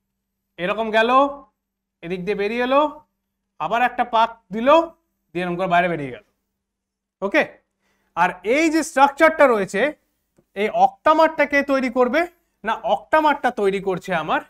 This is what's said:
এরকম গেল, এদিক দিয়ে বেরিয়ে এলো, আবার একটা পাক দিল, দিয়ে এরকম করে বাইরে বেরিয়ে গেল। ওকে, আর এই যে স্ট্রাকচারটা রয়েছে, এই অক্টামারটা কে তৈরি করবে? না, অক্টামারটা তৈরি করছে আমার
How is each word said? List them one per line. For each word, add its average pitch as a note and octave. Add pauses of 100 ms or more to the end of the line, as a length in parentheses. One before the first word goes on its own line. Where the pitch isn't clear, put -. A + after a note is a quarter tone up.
(580)
এরকম G#3 (100)
গেল, A3+ (920)
এদিক F3+
দিয়ে G3+
বেরিয়ে A#3
এলো, C4+ (800)
আবার F3+
একটা A#3+ (100)
পাক A3+ (240)
দিল, A3+ (640)
দিয়ে F3
এরকম F3
করে F#3
বাইরে F3+
বেরিয়ে C#3+
গেল। G#2+ (1000)
ওকে, G3+ (800)
আর F3+ (260)
এই D#4 (100)
যে D#4+
স্ট্রাকচারটা D4+ (100)
রয়েছে, G3 (720)
এই G#3 (180)
অক্টামারটা D#4
কে C#4+ (140)
তৈরি C4
করবে? B3 (440)
না, G#3+ (220)
অক্টামারটা C#4+ (100)
তৈরি G3
করছে F#3 (120)
আমার F#3+